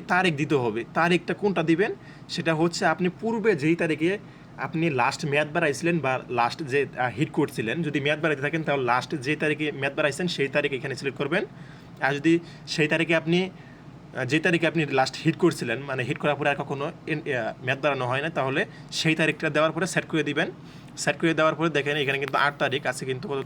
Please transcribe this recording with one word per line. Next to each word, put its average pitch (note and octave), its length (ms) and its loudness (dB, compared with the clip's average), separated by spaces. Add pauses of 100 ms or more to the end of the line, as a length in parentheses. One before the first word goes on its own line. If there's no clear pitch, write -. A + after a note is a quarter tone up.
তারিখ F#3 280 4
দিতে D3 180 0
হবে। A#2 300 2 (100)
তারিখটা E3+ 400 2
কোনটা F#3 280 0
দিবেন? E3+ 320 2 (340)
সেটা E3 260 0
হচ্ছে E3+ 320 2
আপনি F3 220 2 (120)
পূর্বে A3 360 2
যেই D#3 200 2
তারিখে E3 420 0 (380)
আপনি D#3+ 340 -2
লাস্ট C3 340 0
মেয়াদ D3 280 2
বাড়াইছিলেন E3 460 0
বা C3+ 140 0 (160)
লাস্ট A#2+ 340 0
যে, C#3 240 0 (120)
আহ, B2 180 0
হিট C#3+ 160 0
করছিলেন, C#3+ 500 0
যদি D3 180 -2
মেয়াদ D3 220 0
বাড়াইতে D3 200 0
থাকেন D3+ 200 -2
তাহলে C#3+ 220 0
লাস্ট B2 320 2
যে C#3+ 200 -2
তারিখে D3+ 360 0
মেয়াদ C#3 240 -4
বাড়াইছেন D3+ 300 0
সেই D3 220 0
তারিখ C#3+ 240 0
এখানে C3+ 220 -4
সিলেক্ট C3 240 -6
করবেন। D#3 260 0 (560)
আর C#3 140 2
যদি E3 240 4 (280)
সেই D3+ 220 2
তারিখে D#3+ 280 2
আপনি, D#3+ 280 2
আহ, - 800 -10
যে B2+ 160 2
তারিখে E3+ 260 2
আপনি D#3 200 2
লাস্ট C3 380 2
হিট D#3+ 140 2
করছিলেন, C#3+ 400 2
মানে C3+ 260 -4
হিট C#3+ 140 -4
করার D3 180 2
পরে C#3+ 120 0
আর C#3+ 80 4
কখনো C#3+ 360 -4 (140)
এন-, D#3 140 -2
আহ, B2 440 -4
মেয়াদ C3+ 180 0
বাড়ানো C3+ 240 2
হয় C3 160 0
না, D#3+ 80 -2
তাহলে D3 360 0 (240)
সেই - 240 0
তারিখটা D#3 360 0
দেওয়ার D#3 220 2
পরে E3 140 -2
সেট E3 180 -2
করে D#3+ 180 0
দিবেন। C#3+ 260 -2 (480)
সেট D3 240 0
করে E3 140 2
দেওয়ার D#3 200 4
পরে D#3+ 160 0
দেখেন D3 260 0
এখানে C#3 220 0
কিন্তু C#3 200 -2
আট C#3+ 200 2
তারিখ C#3+ 280 0
আছে, B2+ 200 -4
কিন্তু C3 220 -4
কত C#3 180 -4